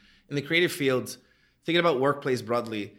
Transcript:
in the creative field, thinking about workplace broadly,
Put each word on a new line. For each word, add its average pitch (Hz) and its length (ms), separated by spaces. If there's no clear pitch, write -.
in 143 60
the 143 60
creative 165 300
field, 127 460
thinking 170 140
about 165 200
workplace 139 420
broadly, 110 580